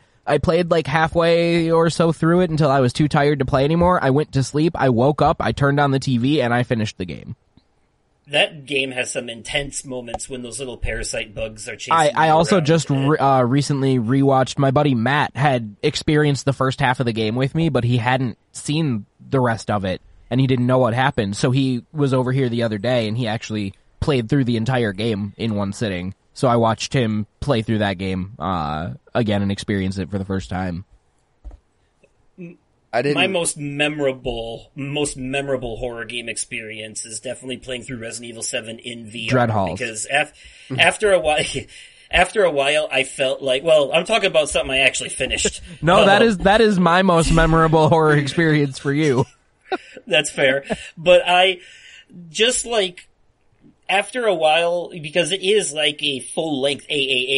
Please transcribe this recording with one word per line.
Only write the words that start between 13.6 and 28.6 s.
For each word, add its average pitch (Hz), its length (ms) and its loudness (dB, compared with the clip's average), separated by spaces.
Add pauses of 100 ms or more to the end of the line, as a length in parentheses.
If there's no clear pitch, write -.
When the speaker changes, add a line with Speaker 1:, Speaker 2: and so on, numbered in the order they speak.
Speaker 1:
rewatched, 131 580 2
my 139 140 2
buddy 147 240 2
Matt 131 400 -2
had 120 440 -2
experienced 147 640 0
the 139 80 0
first 131 280 -2
half 127 180 2
of 127 80 0
the 117 60 0
game 110 240 -2
with 131 180 -2
me, 165 140 0
but 131 160 0
he 120 140 2
hadn't 127 380 0 (140)
seen 147 560 -4 (240)
the 135 100 2
rest 117 300 -2
of 104 140 -2
it, 92 180 -4 (260)
and 120 120 0
he 135 80 2
didn't 123 180 0
know 127 120 4
what 120 140 2
happened, 120 440 -2
so 131 160 0
he 131 400 0
was 143 200 0
over 127 200 0
here 131 160 0
the 117 160 -2
other 107 140 -2
day, 117 280 0
and 107 100 -4
he 123 120 -2
actually 104 460 -6 (260)
played 123 280 0
through 143 140 2
the 120 140 0
entire 113 360 0
game 101 440 -4
in 110 180 -4
one 101 180 -4
sitting. 95 400 -6 (220)
So 139 140 0
I 120 80 4
watched 110 360 0
him 110 360 -2 (100)
play 123 240 0
through 110 160 0
that 101 180 0
game, 95 440 -6
uh, 80 540 -4 (200)